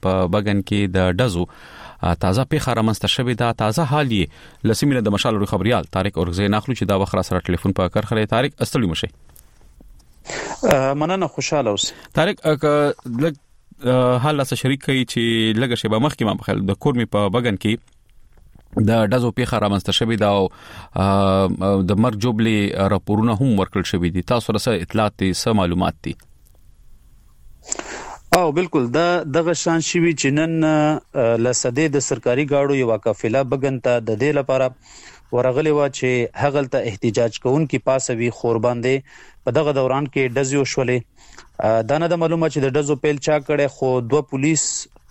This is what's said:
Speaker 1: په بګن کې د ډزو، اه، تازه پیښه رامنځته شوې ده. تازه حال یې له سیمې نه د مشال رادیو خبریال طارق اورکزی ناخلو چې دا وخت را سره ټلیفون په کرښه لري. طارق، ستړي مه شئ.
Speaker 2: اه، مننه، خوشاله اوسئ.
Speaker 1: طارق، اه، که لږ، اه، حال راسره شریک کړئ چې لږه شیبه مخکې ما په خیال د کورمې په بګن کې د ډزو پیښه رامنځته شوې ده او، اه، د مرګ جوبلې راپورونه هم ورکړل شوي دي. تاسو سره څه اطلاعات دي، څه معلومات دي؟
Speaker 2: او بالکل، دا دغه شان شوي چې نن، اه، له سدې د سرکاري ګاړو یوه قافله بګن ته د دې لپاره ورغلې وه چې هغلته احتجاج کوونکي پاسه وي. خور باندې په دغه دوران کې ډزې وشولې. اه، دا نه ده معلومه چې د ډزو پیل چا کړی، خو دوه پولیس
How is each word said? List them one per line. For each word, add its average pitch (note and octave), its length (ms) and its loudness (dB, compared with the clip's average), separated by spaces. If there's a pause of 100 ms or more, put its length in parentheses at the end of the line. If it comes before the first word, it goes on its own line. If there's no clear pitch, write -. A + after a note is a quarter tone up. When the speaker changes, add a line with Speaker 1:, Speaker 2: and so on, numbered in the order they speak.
Speaker 1:
په F#2 240 2
بګن G2+ 360 0
کې G2+ 240 -2
د F#2 240 2
ډزو، F2+ 340 0
اه، - 720 -6
تازه G2+ 400 0
پیښه C#3 140 -2
رامنځته A2 380 0
شوې B2 280 -2
ده. A#2 180 0
تازه A2 300 0
حال C#3+ 280 0
یې F#2 180 0 (360)
له A2+ 100 2
سیمې C#3+ 180 2
نه B2+ 80 2
د G#2+ 80 0
مشال G2+ 240 0
رادیو G2+ 140 0
خبریال G2+ 380 0
طارق F#2+ 340 -2
اورکزی F2 300 0
ناخلو G#2+ 260 0
چې G#2+ 100 -4
دا G2 120 2
وخت G2 180 0
را F#2+ 80 2
سره F2+ 160 -2
ټلیفون F2+ 340 0
په F#2 160 0
کرښه G#2 240 -2
لري. G#2+ 140 2
طارق، C3 240 0 (120)
ستړي B2 240 0
مه D#2+ 80 -2
شئ. - 120 -4 (1700)
Speaker 2:
اه، C3+ 220 2
مننه، E3 320 -2
خوشاله C#3 440 -2
اوسئ. - 220 -4 (220)
Speaker 1:
طارق، E3 320 0
اه، D#3 80 4
که D3 400 2 (120)
لږ، C3+ 280 -2 (500)
اه، B2 320 2
حال D3 220 0
راسره C3 200 -2
شریک C#3 260 -2
کړئ C3 200 0
چې - 160 -4 (400)
لږه B2 140 0
شیبه A2 240 0
مخکې C#3 240 0
ما G2+ 120 0
په G2+ 80 -6
خیال G2+ 240 -2
د G2 60 0
کورمې B2 320 0
په G#2 240 0
بګن A#2 280 0
کې A2 220 0 (960)
د A2 320 4
ډزو A#2+ 240 2
پیښه A#2+ 340 -2
رامنځته G2+ 280 0
شوې A2+ 240 0
ده G#2 100 2
او، G2+ 240 2 (460)
اه، G2 520 4 (340)
د F#2 100 0
مرګ A2 320 2
جوبلې G#2+ 680 0
راپورونه G#2+ 400 0
هم A2 260 2
ورکړل F#2+ 240 0
شوي F2 280 -2
دي. F2+ 120 -2
تاسو A#2+ 240 -2
سره G#2+ 120 -2
څه G2+ 240 -2
اطلاعات G#2+ 360 0
دي، F#2+ 140 0
څه - 160 -4
معلومات F2+ 460 0 (100)
دي؟ D#2+ 120 -8 (2250)
Speaker 2:
او E3+ 160 2
بالکل، D#3 400 0
دا E3+ 300 0
دغه E3 300 0
شان E3 280 0
شوي E3+ 320 0
چې C#3+ 140 -4
نن، D#3+ 380 0
اه، D3+ 720 2
له A#2+ 160 0
سدې C3 420 0
د C#3+ 40 0
سرکاري C3+ 480 0
ګاړو C#3 240 2
یوه B2+ 260 2
قافله A#2 460 -2
بګن C3 380 -2
ته B2 200 0
د A2 180 -4
دې D3 200 0
لپاره C3+ 320 0 (600)
ورغلې C3 460 0
وه C#3+ 100 2
چې B2+ 460 0
هغلته C#3 440 -2
احتجاج A2+ 600 -2
کوونکي C3+ 400 0
پاسه C3 360 0
وي. A#2 160 -2
خور A#2 260 -2
باندې A#2+ 460 0 (420)
په B2+ 60 -2
دغه D3 220 2
دوران C3+ 340 0
کې C3 280 -2
ډزې C3+ 200 -2
وشولې. B2+ 460 0 (600)
اه، A2+ 220 2
دا C#3 160 -2
نه E3+ 80 0
ده E3+ 100 0
معلومه E3 320 0
چې D3+ 100 -4
د C#3 160 2
ډزو D3 200 0
پیل D3 220 0
چا D3+ 220 0
کړی، C#3+ 280 0
خو B2+ 340 0
دوه B2 200 0
پولیس C#3+ 640 -2 (240)